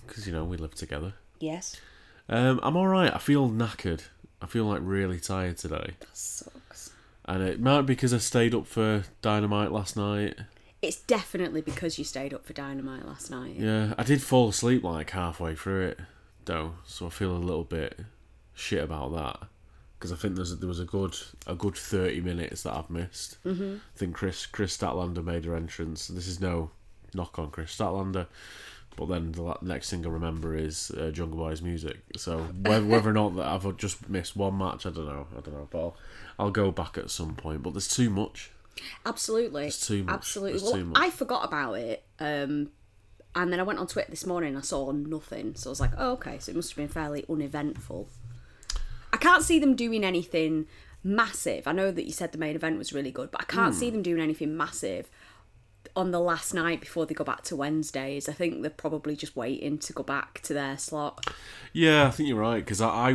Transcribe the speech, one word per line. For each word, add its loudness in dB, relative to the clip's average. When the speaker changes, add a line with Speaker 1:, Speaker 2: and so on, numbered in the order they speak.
Speaker 1:
'cause, -12
you -6
know, 0
we -4
live -6
together. -6
Speaker 2:
Yes. -6
Speaker 1:
Um, 4
I'm 2
all 4
right. 6
I -2
feel 4
knackered. 0
I -10
feel, 2
like, 2
really 0
tired -2
today. -4
Speaker 2:
That -18
sucks. -12
Speaker 1:
And 0
it 0
might 6
be 4
'cause 4
I 6
stayed 4
up 0
for 2
Dynamite 4
last -2
night. 0
Speaker 2:
It's -2
definitely 0
because -4
you -4
stayed -8
up -12
for -14
Dynamite -8
last -12
night. -10
Speaker 1:
Yeah, 2
I 0
did 6
fall 6
asleep, 4
like, -2
halfway -2
through -2
it, -6
though, -4
so -8
I -4
feel 0
a 0
little 0
bit -4
shit -2
about -4
that. -6
'Cause -6
I -4
think -2
there's -2
a, -6
there -6
was -4
a -4
good, -2
a -4
good -2
thirty 0
minutes -4
that -4
I've -6
missed. -8
Speaker 2:
Mm-hmm. -4
Speaker 1:
I -20
think -2
Chris, -4
Chris -4
Statlander -2
made -2
her -2
entrance. -6
This -8
is -6
no 0
knock -6
on -4
Chris -10
Statlander, -2
but -6
then -2
the -6
la-, -4
next -4
thing -4
I -2
remember -2
is, -4
uh, -2
Jungle -4
Boy's -4
music. -4
So -4
whe-, 4
Speaker 2:
<laughs> 2
Speaker 1:
whether 8
or 6
not 4
that 0
I've 0
just -4
missed -4
one 2
match, -2
I -4
don't -6
know. -8
I -12
don't -12
know, -10
but -2
I'll, -2
I'll 2
go 4
back -4
at -6
some -4
point. -6
But -4
there's -4
too 4
much. -2
Speaker 2:
Absolutely. 0
Speaker 1:
There's -4
too 2
much. 0
Speaker 2:
Absolutely. -4
Speaker 1:
There's -6
Speaker 2:
Well, 2
Speaker 1:
too 0
much. 2
Speaker 2:
I 4
forgot -2
about -2
it, -4
um, -2
and 2
then 0
I 2
went -2
on -4
Twitter -2
this -8
morning 0
and -4
I -10
saw -2
nothing. -4
So -8
I -6
was -6
like, 4
"Oh, 0
okay, -6
so -10
it -4
must -2
have -12
been -4
fairly -4
uneventful." -4
I 2
can't 8
see 6
them 8
doing 2
anything 2
massive. 0
I 0
know 2
that -2
you -6
said -4
the -10
main -2
event 0
was -6
really -2
good, -6
but -4
I -4
can't 4
see 2
Speaker 1:
Hmm. 0
Speaker 2:
them 0
doing 2
anything 0
massive -2
on 0
the 2
last 0
night 0
before -2
they -4
go -2
back -4
to -6
Wednesdays. -2
I -4
think -2
they're -2
probably -4
just -8
waiting -2
to -8
go -6
back -4
to -2
their -2
slot. -4
Speaker 1:
Yeah, 12
I 8
think 2
you're 6
right, 4
'cause 2
I, 6